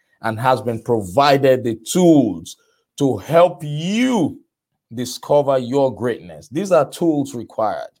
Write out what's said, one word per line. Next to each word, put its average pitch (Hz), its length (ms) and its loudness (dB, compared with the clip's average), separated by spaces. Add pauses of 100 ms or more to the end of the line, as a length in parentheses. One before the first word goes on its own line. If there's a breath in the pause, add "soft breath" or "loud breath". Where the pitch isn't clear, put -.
(220)
and 110 180 -6
has 131 220 2
been 117 200 -6
provided 127 800 2
the 117 140 -4
tools 139 800 2 (400)
to 127 220 -2
help 160 440 2
you 190 760 -2 (540)
discover 135 640 0
your 131 360 -2
greatness. 87 540 -8
These 185 240 -4
are 151 160 4
tools 147 460 -2
required. 107 560 -6 (100)